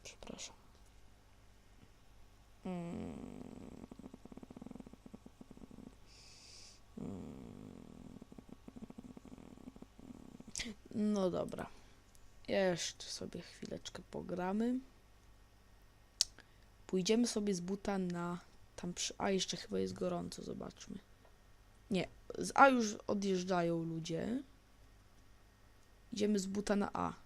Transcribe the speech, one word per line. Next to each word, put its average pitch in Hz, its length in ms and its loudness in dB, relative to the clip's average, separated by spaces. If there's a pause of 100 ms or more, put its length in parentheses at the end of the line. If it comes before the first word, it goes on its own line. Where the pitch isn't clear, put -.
Przepraszam. - 520 -10 (2000)
Mm. 170 480 -4 (3750)
Mm. 85 360 -6 (3500)
No 208 340 6
dobra. - 400 0 (760)
Jeszcze 190 600 2
sobie - 340 -6
chwileczkę - 720 -8
pogramy. 196 680 2 (2000)
Pójdziemy 214 400 6
sobie 208 280 2
z 175 40 0
buta 196 380 0
na 175 420 0 (360)
tam 175 180 -6
przy - 240 -2
A 196 140 4
jeszcze 185 260 2
chyba 196 220 -2
jest 190 140 0
gorąco, 180 500 -2
zobaczmy. - 520 -8 (960)
Nie, 185 160 4 (300)
z 190 180 0
A 277 140 12
już 233 260 6 (120)
odjeżdżają 180 760 4
ludzie. 165 600 0 (1700)
Idziemy 208 260 6
z 190 60 2
buta 202 300 2
na 202 180 4
A. 165 200 0 (120)